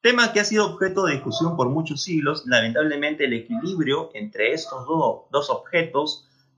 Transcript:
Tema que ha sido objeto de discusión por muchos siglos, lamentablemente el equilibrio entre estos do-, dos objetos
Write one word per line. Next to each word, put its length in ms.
Tema 340
que 60
ha 40
sido 220
objeto 400
de 80
discusión 420
por 140
muchos 320
siglos, 420
lamentablemente 800
el 80
equilibrio 800
entre 400
estos 340
do-, 460
dos 160
objetos 800